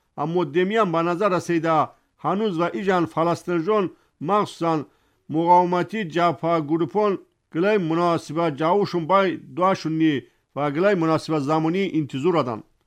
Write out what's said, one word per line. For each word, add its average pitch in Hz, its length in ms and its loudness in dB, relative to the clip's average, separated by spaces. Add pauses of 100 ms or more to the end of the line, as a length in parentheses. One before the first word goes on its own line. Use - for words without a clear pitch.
(160)
اما 170 280 -2
دمی 180 320 0
هم 202 160 2
به 160 60 0
نظر 175 300 0
رسیده 165 600 0 (300)
هنوز 185 420 -2
و - 20 0 (100)
ایجان 185 340 0
فلسطین 165 560 -2
جون 202 280 0 (300)
مخصوصاً 165 640 -2 (460)
مقاومتی 175 760 2
جبهه 165 560 0
گروپون 170 580 0 (360)
گلای 202 240 2
مناسبه 165 720 0
جوابشون 170 560 0
بای 185 300 2
دوشون 160 600 -2
نی 151 240 2 (340)
و 143 140 -2
گلای 185 240 2
مناسبه 160 440 0
زمانی 160 560 0
انتظار 147 380 -2
دادن. 127 300 -2 (240)